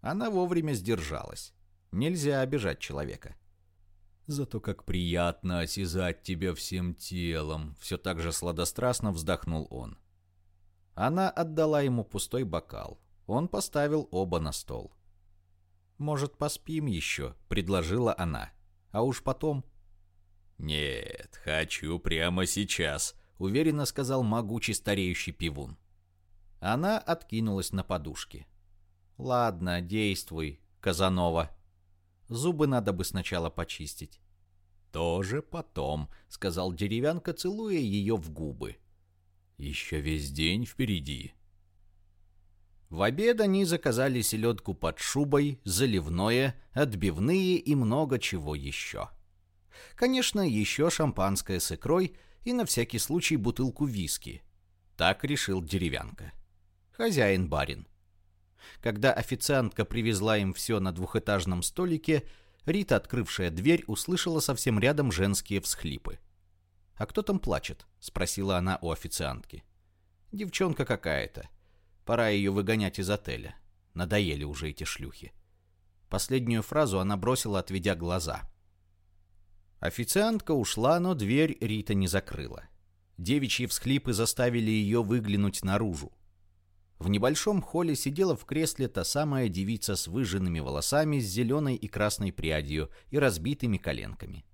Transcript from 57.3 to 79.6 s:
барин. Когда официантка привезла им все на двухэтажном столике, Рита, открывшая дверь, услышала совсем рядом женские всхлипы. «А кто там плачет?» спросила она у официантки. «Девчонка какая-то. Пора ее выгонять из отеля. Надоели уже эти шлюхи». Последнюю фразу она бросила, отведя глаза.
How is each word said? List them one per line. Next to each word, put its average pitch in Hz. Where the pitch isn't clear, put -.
барин. 73
Когда 117
официантка 120
привезла 110
им 95
все 107
на 95
двухэтажном 90
столике, 160
Рита, 170
открывшая 95
дверь, 107
услышала 165
совсем 120
рядом 135
женские 95
всхлипы. -
«А 107
кто -
там 202
плачет?» -
спросила 95
она 92
у 82
официантки. 69
«Девчонка 185
какая-то. 73
Пора 117
ее 101
выгонять 101
из 95
отеля. 65
Надоели 82
уже 73
эти 76
шлюхи». -
Последнюю 117
фразу 127
она 98
бросила, 113
отведя 95
глаза. 82